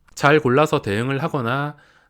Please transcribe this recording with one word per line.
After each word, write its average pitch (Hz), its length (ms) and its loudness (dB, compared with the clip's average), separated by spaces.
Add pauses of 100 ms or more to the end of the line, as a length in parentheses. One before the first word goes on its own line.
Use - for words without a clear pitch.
(140)
잘 147 260 4
골라서 147 420 0
대응을 123 400 -4
하거나, 143 540 -4 (340)